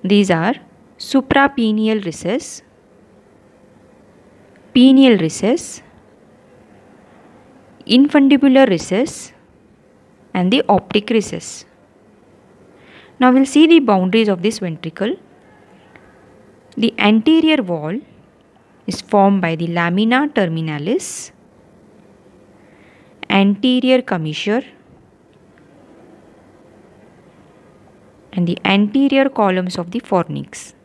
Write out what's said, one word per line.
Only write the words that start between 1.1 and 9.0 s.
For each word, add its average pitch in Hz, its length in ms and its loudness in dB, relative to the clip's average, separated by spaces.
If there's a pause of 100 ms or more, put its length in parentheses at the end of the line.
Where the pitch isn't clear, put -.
recess, - 540 -8 (2000)
peneal 262 520 6
recess, - 560 -4 (2000)
infundibular 269 800 4 (100)
recess, 208 360 -4 (1200)